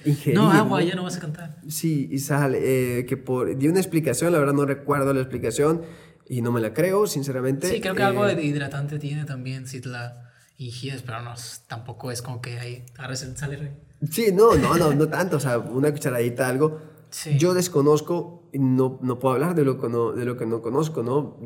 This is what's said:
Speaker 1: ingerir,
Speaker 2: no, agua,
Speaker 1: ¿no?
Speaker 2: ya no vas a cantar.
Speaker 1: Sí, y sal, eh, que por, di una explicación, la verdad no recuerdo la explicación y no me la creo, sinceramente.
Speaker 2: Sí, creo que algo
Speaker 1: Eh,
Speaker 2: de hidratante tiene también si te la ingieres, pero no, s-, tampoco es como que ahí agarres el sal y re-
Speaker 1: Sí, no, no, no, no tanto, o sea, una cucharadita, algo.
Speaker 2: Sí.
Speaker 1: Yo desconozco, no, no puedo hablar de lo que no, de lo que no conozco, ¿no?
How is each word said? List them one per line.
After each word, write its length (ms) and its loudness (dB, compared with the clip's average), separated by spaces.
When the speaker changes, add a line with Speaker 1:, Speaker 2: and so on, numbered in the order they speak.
Speaker 1:
ingerir, 340 2
Speaker 2:
no, 140 6
agua, 280 4
Speaker 1:
¿no? 60 2
Speaker 2:
ya 80 -2
no 100 -6
vas 120 -8
a 40 -8
cantar. 460 -10
Speaker 1:
Sí, 460 -2
y 60 -2
sal, 380 0
eh, 520 0
que 80 -4
por, 400 -2
di 120 2
una 120 4
explicación, 520 0
la 60 4
verdad 160 2
no 120 2
recuerdo 480 0
la 60 2
explicación 600 0
y 140 -4
no 100 0
me 80 0
la 140 -2
creo, 320 2
sinceramente. 640 -2
Speaker 2:
Sí, 120 -2
creo 140 -4
que 80 -2
algo 260 2
Speaker 1:
Eh, 80 0
Speaker 2:
de 80 -2
hidratante 540 -4
tiene 260 -6
también 420 -8
si 140 -12
te 80 -10
la 420 -12
ingieres, 440 -10
pero 200 -10
no, 100 -12
s-, 360 -16
tampoco 420 -12
es 120 -8
como 200 -10
que 160 -8
ahí 260 -12
agarres 240 -8
el 140 -12
sal 180 -6
y 20 -10
re- 200 -10
Speaker 1:
Sí, 220 0
no, 240 8
no, 200 4
no, 160 4
no 160 4
tanto, 300 0
o 20 -4
sea, 180 0
una 320 0
cucharadita, 580 0
algo. 300 2
Speaker 2:
Sí. 300 -2
Speaker 1:
Yo 160 4
desconozco, 960 2
no, 500 2
no 160 -2
puedo 160 2
hablar 200 0
de 100 4
lo 160 2
que 80 -2
no, 240 0
de 140 -4
lo 100 -4
que 100 -6
no 140 -2
conozco, 420 -2
¿no? 440 -2